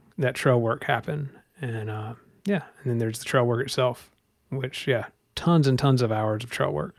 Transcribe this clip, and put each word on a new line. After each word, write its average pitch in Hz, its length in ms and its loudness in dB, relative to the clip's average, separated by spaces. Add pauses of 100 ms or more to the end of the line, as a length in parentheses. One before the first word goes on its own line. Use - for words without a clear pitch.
(180)
that 131 180 0
trail 123 240 4
work 117 240 0
happen. 139 460 -4 (320)
And, 113 280 -6
uh, 107 260 -8 (300)
yeah, 196 180 0 (200)
and 127 80 -2
then 117 60 0
there's 113 220 -2
the - 60 -12
trail 127 200 2
work 120 200 0
itself, - 460 -2 (380)
which, 131 380 -6
yeah, 117 180 0 (300)
tons 165 320 4
and 131 120 4
tons 131 220 4
of 113 100 2
hours 110 320 0
of 120 60 -12
trail 139 220 -2
work. 147 280 -6